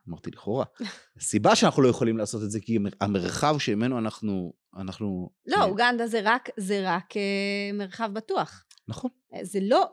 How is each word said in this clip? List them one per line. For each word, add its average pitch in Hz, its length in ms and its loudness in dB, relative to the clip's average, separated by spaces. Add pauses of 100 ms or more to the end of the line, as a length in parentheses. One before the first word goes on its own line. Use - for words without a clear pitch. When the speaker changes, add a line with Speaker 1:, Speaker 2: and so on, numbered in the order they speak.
Speaker 1:
אמרתי 85 220 -10
לכאורה. 110 340 -4 (140)
Speaker 2:
<laughs> - 380 -14
Speaker 1:
הסיבה 127 380 4
שאנחנו 170 260 4
לא 131 60 8
יכולים 113 300 2
לעשות 107 260 -6
את 101 80 -4
זה, 110 80 -4
כי 113 160 0
המר-, 101 140 2 (120)
המרחב 101 580 2
שממנו 120 400 0
אנחנו, 101 540 -4 (240)
אנחנו, 95 520 -6 (180)
Speaker 2:
לא, 320 100 0
Speaker 1:
אה, 370 60 4
Speaker 2:
אוגנדה 233 440 2
זה 220 160 -2
רק, 220 340 2
זה 202 280 -2
רק, 180 320 -2
אה, 202 560 -2
מרחב 202 400 -6
בטוח. 220 500 -4 (240)
Speaker 1:
נכון. 240 220 -6 (240)
Speaker 2:
אה, - 100 -10
זה 190 180 -4
לא, 254 320 2